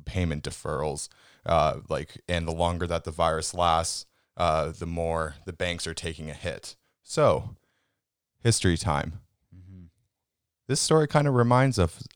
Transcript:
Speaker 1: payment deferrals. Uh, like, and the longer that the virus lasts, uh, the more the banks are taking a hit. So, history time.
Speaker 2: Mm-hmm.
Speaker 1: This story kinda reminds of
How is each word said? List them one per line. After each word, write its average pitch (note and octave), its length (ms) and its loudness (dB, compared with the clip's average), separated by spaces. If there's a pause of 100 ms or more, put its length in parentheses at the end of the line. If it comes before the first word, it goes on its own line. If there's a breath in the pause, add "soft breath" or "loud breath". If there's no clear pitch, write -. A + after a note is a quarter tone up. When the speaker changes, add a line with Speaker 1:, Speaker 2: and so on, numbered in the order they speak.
Speaker 1:
payment D#2+ 400 -2
deferrals. D2 640 -6 (380 soft breath)
Uh, D#2 320 2 (100)
like, D2 400 -6
and E2+ 180 -2
the E2 60 -4
longer E2+ 340 0
that E2+ 180 -4
the E2+ 60 -8
virus D#2+ 440 0
lasts, E2+ 500 0 (320)
uh, D#2+ 340 0
the E2 140 -10
more E2 520 -4 (100)
the F#2 60 -10
banks F2 340 -6
are E2 80 -8
taking D#2+ 340 -10
a D2 60 -12
hit. - 420 -10 (260)
So, G#2+ 520 2 (880)
history F#2+ 340 4
time. D2+ 440 -2 (360)
Speaker 2:
Mm-hmm. F#2 280 -20 (840)
Speaker 1:
This C3+ 120 0
story D#3 280 4
kinda D3 220 4
reminds B2 480 4
of E2+ 220 0 (160)